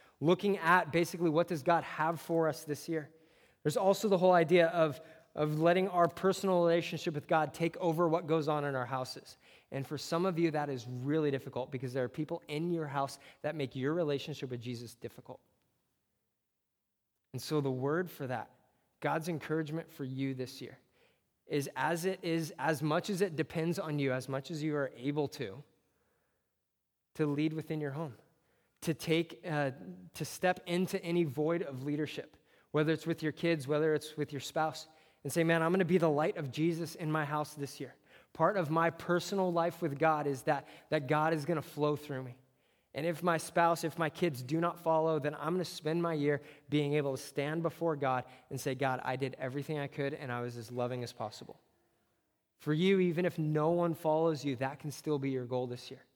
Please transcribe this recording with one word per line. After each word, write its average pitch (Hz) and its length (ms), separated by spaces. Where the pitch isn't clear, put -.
Looking 185 340
at 165 360
basically 170 360
what 165 180
does 160 160
God 165 220
have 160 380
for 165 260
us 151 160
this 147 240
year. 156 220
There's 151 120
also 196 320
the 196 80
whole 180 160
idea 170 360
of, 160 300
of 151 260
letting 180 280
our 175 200
personal 190 480
relationship 170 580
with 147 140
God 156 240
take 165 240
over 170 320
what 165 180
goes 156 220
on 151 160
in 139 100
our 127 120
houses. 131 500
And 135 140
for 147 120
some 170 280
of 170 120
you, 165 140
that 147 180
is 120 180
really 143 420
difficult 131 420
because 127 200
there 131 120
are 120 40
people 160 400
in 156 220
your 160 160
house 139 320
that 156 140
make 139 180
your 135 200
relationship 143 560
with 120 100
Jesus 117 340
difficult. - 460
And 127 100
so 151 180
the 135 100
word 143 400
for 139 180
that, 120 220
God's 151 280
encouragement 160 640
for 143 120
you 131 300
this 127 260
year, - 180
is 143 280
as 160 300
it 190 160
is, 165 360
as 147 240
much 160 280
as 180 100
it 180 160
depends 165 420
on 156 200
you, 135 140
as 127 160
much 139 220
as 151 120
you 151 140
are 139 200
able 143 320
to, 123 340
to 156 120
lead 151 260
within 156 280
your 143 100
home, 139 240
to 160 120
take, 165 540
uh, 147 240
to 156 100
step 180 420
into 180 380
any 170 200
void 156 380
of 135 220
leadership, 147 520
whether 156 220
it's 156 140
with 160 160
your 151 100
kids, 160 340
whether 151 280
it's - 220
with 147 160
your 135 80
spouse, - 460
and 143 80
say, 170 100
"Man, 165 200
I'm 170 100
gonna 190 120
be 170 140
the 165 100
light 156 280
of 143 160
Jesus 160 420
in 156 160
my 156 140
house 151 300
this 143 260
year." 127 140
Part 185 260
of 156 120
my 165 200
personal 180 600
life 170 300
with 139 180
God 151 280
is 135 160
that, 143 260
that 147 180
God 151 240
is 147 140
gonna 160 160
flow 147 340
through 135 260
me. 123 140
And 151 140
if 165 160
my 170 160
spouse, 170 440
if 165 160
my 160 120
kids 147 320
do 151 180
not 170 180
follow, 160 400
then 147 160
I'm 147 200
gonna 180 100
spend 165 380
my 170 100
year 147 300
being 147 260
able 139 220
to 127 60
stand 151 400
before 165 340
God 131 280
and 135 100
say, 135 140
"God, 131 300
I 131 120
did 131 220
everything 143 400
I 143 80
could 139 260
and 139 180
I 120 120
was 120 160
as 113 120
loving 123 320
as 117 120
possible." - 440
For 151 160
you, 190 260
even 180 240
if 170 140
no 151 320
one 175 240
follows 156 500
you, 135 120
that 135 240
can 151 100
still 147 280
be 139 120
your 127 160
goal 127 200
this 123 240
year. - 140